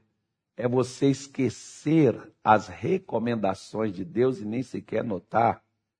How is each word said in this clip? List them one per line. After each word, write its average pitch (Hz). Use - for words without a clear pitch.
É 120
você 123
esquecer 139
as 107
recomendações 107
de 92
Deus 117
e 104
nem 113
sequer -
notar 110